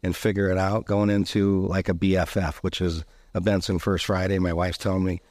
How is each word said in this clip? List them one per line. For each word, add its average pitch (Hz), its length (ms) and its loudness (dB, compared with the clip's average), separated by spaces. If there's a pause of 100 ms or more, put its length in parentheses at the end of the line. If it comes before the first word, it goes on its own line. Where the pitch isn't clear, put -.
and 90 120 -2
figure 98 340 0
it 92 80 2
out, 98 300 0
going 104 240 2
into, 98 560 2
like, 92 200 -2
a 95 60 0
B 92 240 2
F 90 180 -2
F, 90 280 -2
which 92 180 -4
is 82 240 -2 (300)
a 90 40 0
Benson 95 380 0
First 92 300 0
Friday. 95 320 0
My 90 120 0
wife's 87 280 -2
telling 95 240 0
me, 90 280 -2